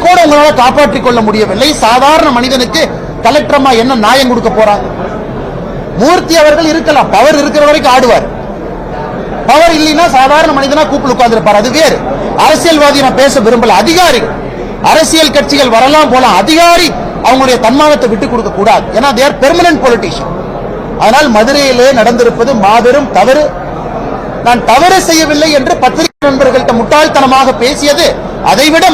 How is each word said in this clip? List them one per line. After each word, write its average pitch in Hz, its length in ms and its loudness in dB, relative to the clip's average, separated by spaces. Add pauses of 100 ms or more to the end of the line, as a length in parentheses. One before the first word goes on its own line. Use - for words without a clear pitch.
கூட 359 200 4
உங்களால 294 360 4
காப்பாற்றிக் 254 460 0
கொள்ள 240 200 0
முடியவில்லை. 214 420 0 (160)
சாதாரண 277 520 2
மனிதனுக்கு 254 440 -2 (440)
கலெக்டர் 294 340 0
அம்மா 269 120 2 (100)
என்ன 254 240 0
நியாயம் 254 260 2
கொடுக்க 226 220 -2
போறாங்க? 208 340 0 (1120)
மூர்த்தி 330 400 0
அவர்கள் 302 300 2
இருக்கலாம், 302 440 0
பவர் 285 260 2
இருக்கிற 294 280 0
வரைக்கும் 294 260 0
ஆடுவார். 240 300 2 (1200)
பவர் 320 280 2
இல்லைன்னா 311 280 0 (120)
சாதாரண 294 400 2
மனிதனா 277 320 -2
கூப்பிட்டு 277 260 -2
உட்கார்ந்திருப்பார், 214 460 2
அது 247 180 -2
வேறு. 262 180 2 (480)
அரசியல்வாதி 294 600 2
நான் 240 160 0
பேச 277 260 2
விரும்பல. 226 360 2
அதிகாரி, 320 380 2 (720)
அரசியல் 311 460 0
கட்சிகள் 254 400 0
வரலாம் 277 360 2
போலாம், 247 300 2
அதிகாரி 339 440 2 (400)
அவங்களுடைய 254 380 2
தன்மானத்தை 285 480 2
விட்டு 240 160 -4
கொடுக்க 226 300 -4
கூடாது. 226 260 2 (120)
ஏன்னா 269 200 0
they 254 100 2
are 311 160 -2
permanent 339 420 2
politician. 214 440 -2 (760)
ஆனால் 277 300 2
மதுரையிலே 254 520 2 (120)
நடந்திருப்பது 240 520 0 (140)
மாபெரும் 240 420 2 (100)
தவறு. 262 260 2 (1040)
நான் 240 140 0 (100)
தவறு 339 260 4 (120)
செய்யவில்லை 311 480 0
என்று 269 160 0 (100)
பத்திரிகை 285 440 -2
நண்பர்கள்ட்ட 262 520 0
முட்டாள்தனமாக 269 840 2
பேசியது 285 460 0 (440)
அதைவிட 302 420 2